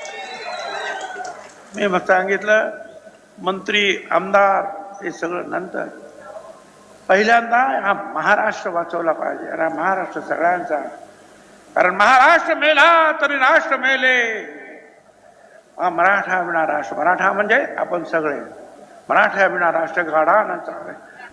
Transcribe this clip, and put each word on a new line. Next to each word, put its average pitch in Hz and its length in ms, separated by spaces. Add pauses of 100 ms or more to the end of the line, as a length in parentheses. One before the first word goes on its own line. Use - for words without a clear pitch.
(1800)
मी 214 120
मग 185 120
सांगितलं, 196 720 (720)
मंत्री, 196 720
आमदार 196 540 (380)
हे 175 80
सगळं 175 380
नंतर, 175 360 (1200)
पहिल्यांदा 233 500
हा 247 360
महाराष्ट्र 202 760
वाचवला 170 420
पाहिजे. 151 380
आणि 165 120
हा 160 80
महाराष्ट्र 165 520
सगळ्यांचा, 165 580 (960)
कारण 180 200
महाराष्ट्र 269 580
मेला 311 580 (100)
तरी 285 140
राष्ट्र 285 420
मेले. 247 640 (1400)
हा 175 80
मराठा 185 520
विना 170 260
राष्ट्र, 147 300
मराठा 180 340
म्हणजे 208 460
आपण 175 260
सगळे, 156 360 (720)
मराठा 196 360
विना 175 260
राष्ट्र 165 300
गाढा 160 420
न 180 140
चाले. - 360 (400)